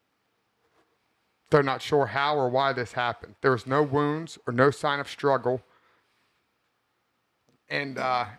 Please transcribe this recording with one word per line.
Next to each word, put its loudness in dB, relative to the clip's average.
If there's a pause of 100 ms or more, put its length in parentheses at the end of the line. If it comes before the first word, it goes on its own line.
(1500)
They're 6
not -2
sure 2
how 0
or 2
why 2
this -6
happened. -6
There 4
was -2
no 2
wounds -2
or -4
no 4
sign -2
of -10
struggle. 0 (2000)
And, -4
uh, 0 (120)